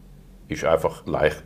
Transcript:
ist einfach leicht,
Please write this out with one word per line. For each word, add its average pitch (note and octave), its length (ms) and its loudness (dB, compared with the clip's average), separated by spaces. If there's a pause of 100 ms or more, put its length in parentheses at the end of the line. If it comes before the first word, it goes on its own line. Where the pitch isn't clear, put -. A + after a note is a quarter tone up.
(480)
ist - 160 -6
einfach D#2+ 420 0
leicht, D2+ 400 0